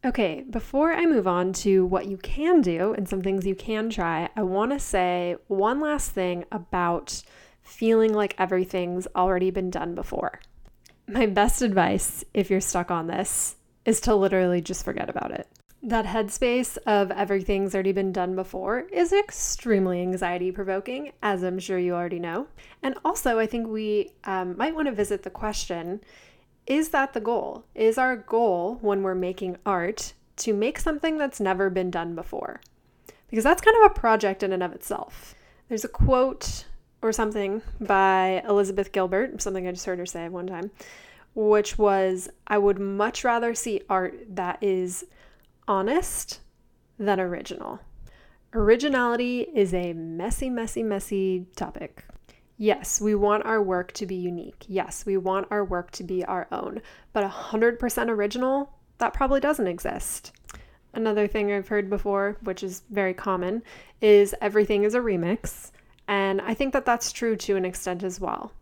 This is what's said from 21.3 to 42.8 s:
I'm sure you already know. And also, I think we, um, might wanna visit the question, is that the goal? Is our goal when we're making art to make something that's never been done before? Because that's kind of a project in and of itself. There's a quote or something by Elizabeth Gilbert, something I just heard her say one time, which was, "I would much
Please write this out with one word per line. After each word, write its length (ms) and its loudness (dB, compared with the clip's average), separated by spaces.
I'm 160 -2
sure 180 -4
you 160 0
already 260 -4
know. 280 -6
And 220 -2
also, 340 0
I 100 2
think 200 -4
we, 460 -2
um, 320 -4
might 200 -2
wanna 180 -2
visit 300 -2
the 60 -10
question, 680 -6
is 220 0
that 240 0
the 60 -2
goal? 440 -4
Is 240 4
our 180 2
goal 680 0
when 200 2
we're 140 0
making 500 -4
art 480 -2
to 180 -2
make 240 0
something 400 -2
that's 220 -4
never 280 2
been 220 0
done 240 -4
before? 480 -10
Because 160 -2
that's 180 4
kind 160 8
of 120 12
a 60 2
project 480 2
in 100 0
and 80 -2
of 120 -4
itself. 600 -12
There's 160 -6
a 40 -8
quote 800 2
or 100 2
something 520 -2
by 640 4
Elizabeth 440 2
Gilbert, 500 0
something 260 -4
I 40 -4
just 160 -8
heard 100 -4
her 80 -6
say 240 -10
one 160 -8
time, 240 -8
which 460 4
was, 500 2
"I 140 2
would 180 4
much 460 -2